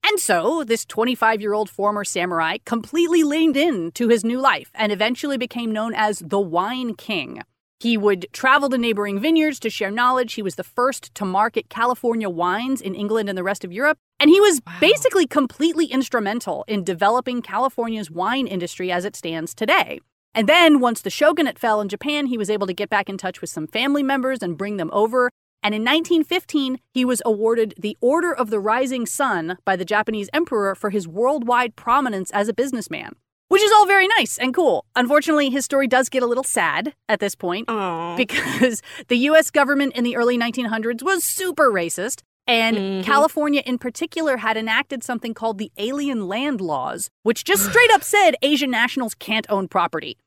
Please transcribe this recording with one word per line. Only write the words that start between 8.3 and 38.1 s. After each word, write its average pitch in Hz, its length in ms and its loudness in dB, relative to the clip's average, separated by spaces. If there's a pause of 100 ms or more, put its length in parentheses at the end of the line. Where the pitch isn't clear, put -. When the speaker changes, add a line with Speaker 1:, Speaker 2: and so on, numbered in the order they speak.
Speaker 1:
travel 269 380 4
to 254 80 0
neighboring 208 420 -2
vineyards 311 400 0
to 233 100 -4
share 202 220 -4
knowledge. 247 440 0
He 233 60 -8
was 196 140 -6
the - 80 -10
first - 520 -4
to 208 100 -6
market 202 440 0
California 233 600 -2
wines 190 520 -2
in 190 140 -6
England 208 320 -2
and 196 100 -4
the 185 60 -6
rest 190 220 -4
of 175 80 -14
Europe. 285 240 0 (240)
And 294 80 6
he 370 100 8
was 381 260 6
Speaker 2:
Wow. 170 140 -16
Speaker 1:
basically 381 480 4
completely 302 600 0
instrumental 226 800 -2
in 202 180 -4
developing 226 560 0
California's 226 680 -4
wine 202 380 -2
industry 180 420 -6
as 180 140 -2
it - 140 -10
stands 165 360 -8
today. 285 460 0 (340)
And 220 140 0
then, 311 320 8
once 240 220 2
the - 80 -6
shogunate 302 500 2
fell 214 220 2
in 202 80 -4
Japan, 285 380 -4
he 240 100 -2
was 202 120 -4
able 202 180 0
to 190 60 -4
get 202 160 -6
back 202 200 0
in 196 80 -8
touch 185 240 -8
with 165 80 -10
some 156 180 -8
family 285 360 0
members 262 380 -2
and 175 160 -6
bring 202 200 -6
them 170 160 -4
over. 240 360 2 (320)
And 208 140 0
in 214 80 -4
nineteen 320 400 2
fifteen, 285 560 -2 (140)
he 254 120 0
was 247 200 0
awarded 220 520 0
the 208 240 -6
Order 320 320 2
of 233 160 -2
the 214 120 -2
Rising 240 440 -2
Sun 185 600 -2
by 190 100 2
the 180 100 -6
Japanese 214 480 -2
emperor 233 420 0
for 208 140 -4
his 196 180 -2
worldwide 240 680 0
prominence 233 540 0
as 208 180 0
a 226 40 -6
businessman, 233 600 -6 (340)
which 381 140 6
is 415 100 6
all 415 140 10
very 381 240 6
nice 370 280 0
and 254 160 -2
cool. 262 400 2
Unfortunately, 285 560 2
his 254 140 -2
story 277 240 2
does 247 220 2
get 254 120 0
a 247 40 0
little 240 180 0
sad 185 500 -2 (140)
at 214 140 0
this 202 140 -2
point 190 340 -6
Speaker 2:
Aw. 175 480 -4